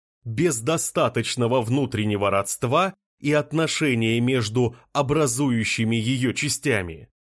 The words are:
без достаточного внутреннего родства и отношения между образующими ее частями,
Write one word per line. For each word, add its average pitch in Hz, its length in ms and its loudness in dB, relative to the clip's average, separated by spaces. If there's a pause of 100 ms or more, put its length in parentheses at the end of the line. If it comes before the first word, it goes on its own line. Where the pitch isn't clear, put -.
(240)
без 120 360 0
достаточного 127 1000 0
внутреннего 107 680 0
родства 131 640 0 (260)
и 147 140 0
отношения 147 840 0
между 120 560 0 (180)
образующими 123 1000 0
ее 123 380 0
частями, 101 760 -4 (300)